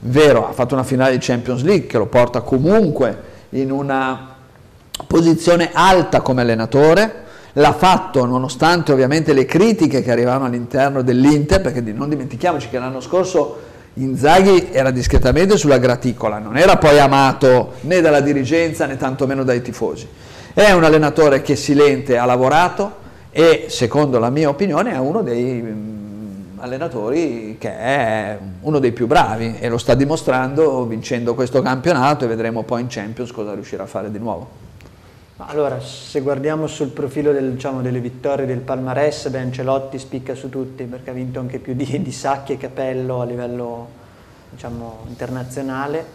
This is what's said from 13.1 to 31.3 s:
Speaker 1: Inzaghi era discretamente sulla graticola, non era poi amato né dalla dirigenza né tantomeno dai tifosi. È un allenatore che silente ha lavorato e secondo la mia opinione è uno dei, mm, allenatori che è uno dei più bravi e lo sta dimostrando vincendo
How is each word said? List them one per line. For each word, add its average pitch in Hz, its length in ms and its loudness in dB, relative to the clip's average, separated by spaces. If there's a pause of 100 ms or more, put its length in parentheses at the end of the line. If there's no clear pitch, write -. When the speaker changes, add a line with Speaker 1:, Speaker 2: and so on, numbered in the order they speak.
Speaker 1:
Inzaghi 165 760 4
era 131 200 2
discretamente 135 680 4
sulla 139 200 4
graticola, 120 600 0
non 107 200 -6
era 175 200 6
poi 147 220 6
amato 135 840 4
né 175 200 2
dalla 147 200 4
dirigenza 147 640 0
né 135 120 -6
tantomeno 135 460 -4
dai 123 180 0
tifosi. 110 460 -8 (460)
È 208 180 6
un 175 120 4
allenatore 151 580 4
che 139 140 0
silente 135 600 2
ha 120 80 0
lavorato 156 840 0 (240)
e 160 360 4
secondo 127 520 0
la 117 100 2
mia 147 200 0
opinione 185 440 0
è 147 40 -4
uno 151 240 -2
dei, 123 400 -2
mm, 107 360 -10 (600)
allenatori 123 1000 -6
che - 200 -10
è 110 600 -2 (240)
uno 147 180 -2
dei 123 120 2
più 120 160 -4
bravi 113 520 0
e 120 100 -4
lo 117 80 -2
sta 120 180 0
dimostrando 135 920 0
vincendo 117 480 -4